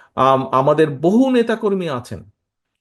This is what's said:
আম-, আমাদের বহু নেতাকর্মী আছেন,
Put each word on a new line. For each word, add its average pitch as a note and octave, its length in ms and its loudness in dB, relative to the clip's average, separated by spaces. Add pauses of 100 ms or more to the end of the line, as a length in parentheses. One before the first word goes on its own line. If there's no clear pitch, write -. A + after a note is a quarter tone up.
(160)
আম-, C3 360 2
আমাদের D3 380 2
বহু F#3 420 0
নেতাকর্মী A3 580 -2
আছেন, A#2 340 -10 (580)